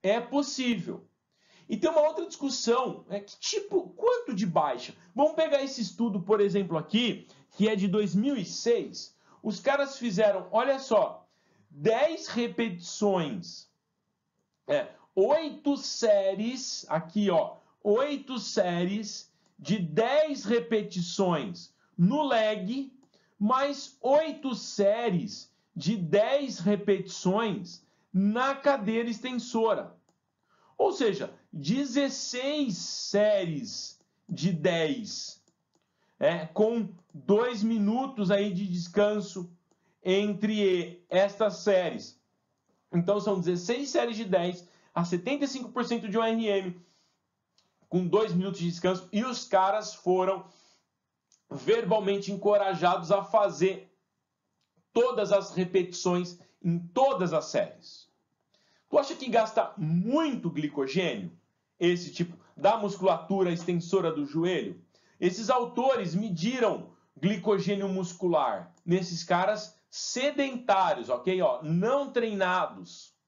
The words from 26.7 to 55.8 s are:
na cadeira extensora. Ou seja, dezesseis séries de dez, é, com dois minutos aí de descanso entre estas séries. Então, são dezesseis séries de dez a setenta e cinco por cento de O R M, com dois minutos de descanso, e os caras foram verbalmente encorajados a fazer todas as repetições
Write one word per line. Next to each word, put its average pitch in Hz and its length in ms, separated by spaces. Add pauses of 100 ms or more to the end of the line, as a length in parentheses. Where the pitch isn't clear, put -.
na 226 420
cadeira 233 540
extensora. 226 880 (800)
Ou 403 160
seja, 208 400 (200)
dezesseis 262 1200
séries 180 1200 (280)
de 160 240
dez, 151 880 (760)
é, 160 280
com 214 420 (240)
dois 208 500
minutos 220 680
aí 202 220
de 196 140
descanso 190 840 (500)
entre 196 1080
estas 196 500
séries. 175 600 (720)
Então, 185 280
são 202 180
dezesseis 180 520
séries 240 260
de 226 80
dez 180 420 (280)
a 175 100
setenta 247 400
e 262 40
cinco 262 220
por 240 140
cento 226 240
de 202 100
O 226 40
R 226 240
M, 190 340 (1080)
com 180 180
dois 196 280
minutos 185 260
de 170 80
descanso, 180 420
e 214 140
os 247 200
caras 202 500
foram 185 500 (1040)
verbalmente 196 840
encorajados 190 800
a 196 100
fazer 190 680 (1000)
todas 226 400
as 190 220
repetições 180 840 (240)